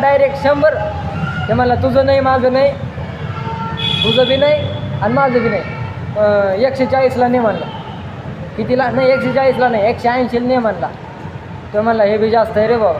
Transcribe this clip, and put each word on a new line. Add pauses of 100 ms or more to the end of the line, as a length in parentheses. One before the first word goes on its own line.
डायरेक्ट
शंभर?" (760)
ते
म्हणला,
"तुझं
नाही,
माझं
नाही, (1300)
तुझं
बी
नाही (340)
आणि
माझं
बी
नाही, (560)
अं,
एकशे
चाळीसला
ने,"
म्हणला. (920)
"कितीला?"
"नाही,
एकशे
चाळीसला
नाही,
एकशे
ऐंशीला
ने,"
म्हणला. (880)
तो
म्हणला,
"हे
बी
जास्त
आहे
रे
भाऊ